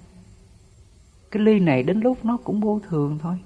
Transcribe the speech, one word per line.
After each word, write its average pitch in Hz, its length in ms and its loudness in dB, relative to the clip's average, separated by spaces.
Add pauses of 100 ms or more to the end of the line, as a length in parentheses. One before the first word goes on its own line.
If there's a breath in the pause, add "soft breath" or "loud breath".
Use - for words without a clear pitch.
(1300)
Cái 214 120 -2
ly 214 180 6
này 139 220 4
đến 185 180 0
lúc 247 240 -2
nó 233 200 -2
cũng 208 160 -4
vô 208 280 -2
thường 151 340 -2
thôi. 175 240 -6